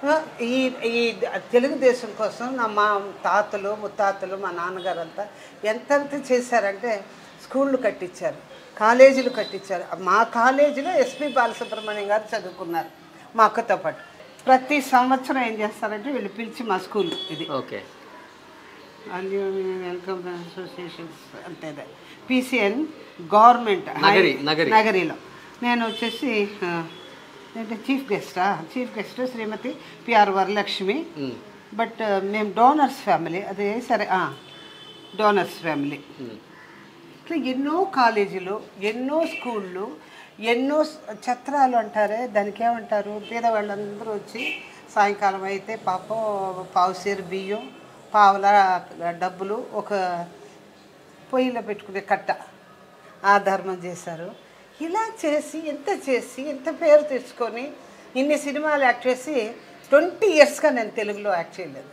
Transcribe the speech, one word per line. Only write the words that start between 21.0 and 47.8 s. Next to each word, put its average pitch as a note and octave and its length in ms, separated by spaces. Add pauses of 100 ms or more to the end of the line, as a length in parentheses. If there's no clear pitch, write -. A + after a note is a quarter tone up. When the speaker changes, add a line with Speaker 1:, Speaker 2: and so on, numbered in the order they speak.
Speaker 1:
అంతేదే. D3 380 (440)
పీసీఎన్ B3+ 580 (480)
గవర్నమెంట్ A3 540
హై D#3+ 260
Speaker 2:
నగరి, D#3 280
నగరి. D#3 260
Speaker 1:
నగరిలో. G#3+ 460 (480)
నేను A#3+ 240
వచ్చేసి, A3 600 (140)
ఆ, E3+ 240 (680)
ఏంటి, A3+ 160
చీఫ్ C4 400
గెస్టా? F3+ 500 (140)
చీఫ్ A#3+ 200
గెస్ట్ B3+ 340
శ్రీమతి A3+ 440 (320)
పిఆర్ G#3+ 220
వరలక్ష్మి. G3 760 (120)
Speaker 2:
మ్మ్. C3+ 140 (480)
Speaker 1:
But, A3+ 240
ఆ, G3+ 160
మేము G3+ 360
డోనర్స్ C4 400
ఫ్యామిలీ. E3 460
అదే G3+ 400
సరే, A3 300
ఆ, E3+ 220 (840)
డోనర్స్ G3+ 360
ఫ్యామిలీ. D3 460 (200)
Speaker 2:
మ్మ్. A#2+ 120 (920)
Speaker 1:
ఇట్లా E4+ 140
ఎన్నో C#4 460
కాలేజీలు, G#3 800 (200)
ఎన్నో B3+ 440
స్కూళ్ళు, G#3+ 640 (480)
ఎన్నో C4 440
స-, D4+ 140 (140)
ఛత్రాలు B3+ 640
అంటారే, G#3+ 520
దానికి G#3 360
ఏమంటారు? G#3+ 580 (100)
పేదవాళ్ళందరూ G#3+ 840
వచ్చి G#3+ 420 (400)
సాయంకాలం G3+ 480
అయితే G3 320
పాపం G3 420 (580)
పావుసేరు F#3+ 460
బియ్యం, F#3+ 480 (440)